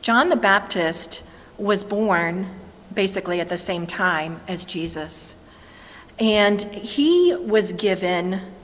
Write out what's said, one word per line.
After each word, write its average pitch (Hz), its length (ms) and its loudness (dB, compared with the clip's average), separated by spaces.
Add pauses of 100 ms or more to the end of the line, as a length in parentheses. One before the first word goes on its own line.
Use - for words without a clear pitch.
John 247 260 4
the 339 80 4
Baptist 190 840 0 (340)
was 202 280 0
born 185 640 0 (440)
basically 185 480 -2
at 170 80 -4
the 175 80 -4
same 170 300 -4
time 165 640 -2
as 185 180 -6
Jesus. 160 760 -4 (800)
And 208 420 4
he 349 760 2
was 208 360 0
given 185 680 -2 (240)